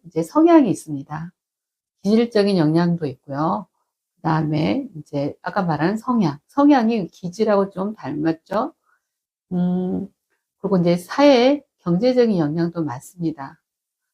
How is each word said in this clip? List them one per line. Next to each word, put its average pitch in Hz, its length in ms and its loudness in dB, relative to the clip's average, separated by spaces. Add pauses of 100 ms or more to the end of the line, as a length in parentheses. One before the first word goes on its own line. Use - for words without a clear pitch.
이제 165 160 -4
성향이 311 460 4
있습니다. 156 600 -8 (720)
기질적인 208 540 2
영향도 165 500 2
있고요. 156 600 -6 (500)
그다음에 160 720 -2 (100)
이제 147 440 -8
아까 190 220 -4
말한 170 340 -2
성향, 214 500 -2
성향이 233 600 2
기질하고 196 640 -2
좀 202 240 -8
닮았죠. 160 800 -6 (800)
음, 180 540 -4 (520)
그리고 196 180 0
이제 175 200 2
사회, 277 640 2 (160)
경제적인 226 580 0
영향도 165 460 -2
많습니다. 143 760 -10 (540)